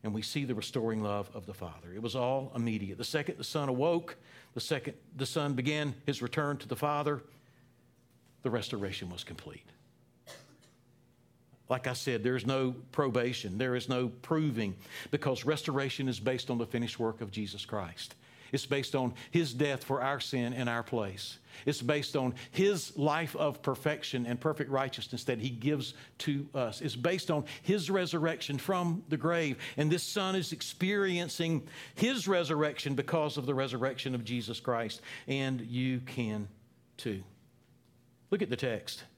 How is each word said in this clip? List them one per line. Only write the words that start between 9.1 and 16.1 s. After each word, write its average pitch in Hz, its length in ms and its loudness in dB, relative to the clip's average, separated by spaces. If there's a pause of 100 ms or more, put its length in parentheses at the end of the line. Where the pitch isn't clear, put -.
was 85 140 -10
complete. - 420 -14 (2000)
Like 127 200 0
I 123 60 0
said, 120 280 0
there 123 140 2
is 107 100 -2
no 131 300 2 (160)
probation. 120 680 2
There 123 160 2
is 123 140 -2
no 127 180 2
proving, 117 680 0 (340)
because 139 340 0
restoration 139 640 0
is 104 120 -2